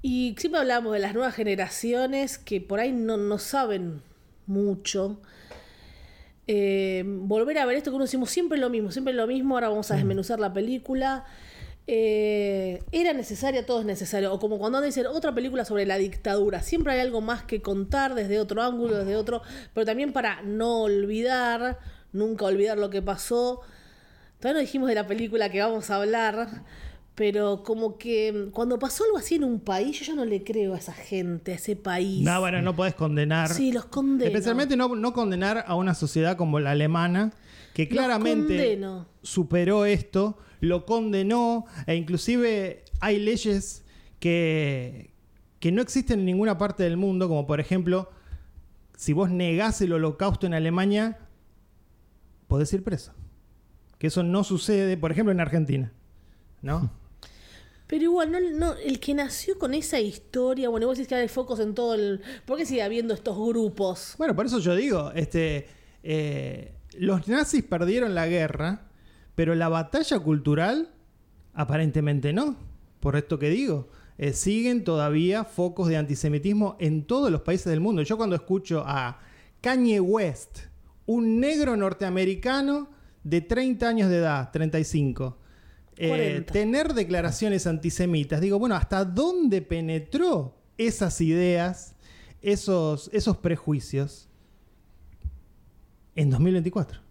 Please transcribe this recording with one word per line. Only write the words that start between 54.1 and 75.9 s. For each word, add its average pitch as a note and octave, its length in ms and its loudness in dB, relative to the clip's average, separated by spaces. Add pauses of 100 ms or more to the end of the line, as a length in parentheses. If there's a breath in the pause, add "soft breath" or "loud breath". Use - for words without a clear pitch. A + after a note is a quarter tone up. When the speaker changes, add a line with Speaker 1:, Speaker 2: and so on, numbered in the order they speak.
Speaker 2:
no F#3 200 2
sucede, F#3+ 540 0
por D#3+ 140 -2
ejemplo, G3+ 200 2
en F3+ 100 2
Argentina, C#3 520 0 (680 soft breath)
¿no? C#3 340 -2
Speaker 1:
<laughs> - 60 -20 (840 loud breath)
Pero D#4 180 0
igual, E4+ 260 2
no, F4+ 80 0
no, E4 360 0
el C4+ 240 -4
que C#4+ 140 -2
nació C#4+ 460 -2
con C4 140 -2
esa D4 260 -2
historia, B3+ 720 -2
bueno, A3+ 180 0
vos B3+ 100 0
decís B3+ 120 -6
que B3+ 60 0
hay A#3+ 120 2
focos B3 320 -4
en G#3+ 160 -2
todo A#3 200 0
el, G3+ 260 0 (240 loud breath)
¿por C4+ 120 -2
qué D#4+ 80 -2
sigue B3 160 -2
habiendo A3+ 320 -2
estos G#3 240 -4
grupos? G#3+ 800 -2
Speaker 2:
Bueno, D4 180 0
por G#3+ 100 0
eso A#3+ 140 0
yo F3 160 2
digo, F#3+ 380 0
este, D#3 540 -2 (340 loud breath)
eh, C#3 720 -4 (240)
los F#3+ 300 0
nazis C#4+ 360 2
perdieron F#3+ 520 0
la E3 120 0
guerra, D#3+ 600 -2 (480 soft breath)
pero E3 180 2
la E3 160 2
batalla G#3+ 500 0
cultural, D#3 720 2 (640)
aparentemente D3 800 0
no, C4+ 220 0 (440)
por C#3 160 0
esto D3 220 0
que D3 120 0
digo. F3+ 400 0 (300 loud breath)
Eh, C#3+ 140 0
siguen A3+ 500 0
todavía D#3+ 600 2
focos F3 440 -2
de D#3+ 100 2